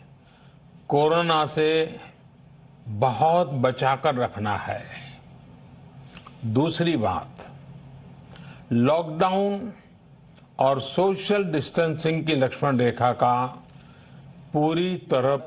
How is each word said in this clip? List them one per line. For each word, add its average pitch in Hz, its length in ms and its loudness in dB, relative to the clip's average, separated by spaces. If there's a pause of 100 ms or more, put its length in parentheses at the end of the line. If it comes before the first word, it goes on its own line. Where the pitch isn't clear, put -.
(880)
कोरोना 156 580 2
से 160 540 0 (880)
बहुत 131 680 2
बचाकर 131 580 0
रखना 107 420 -4
है। 104 260 -8 (1600)
दूसरी 160 500 2
बात, 95 500 -4 (1300)
lockdown 180 1000 0 (840)
और 135 220 2
social 196 640 0
distancing 160 840 0
की 156 80 2
लक्ष्मण 131 440 0
रेखा 120 340 2
का 123 340 2 (1080)
पूरी 165 420 0 (160)
तरह 135 260 2 (100)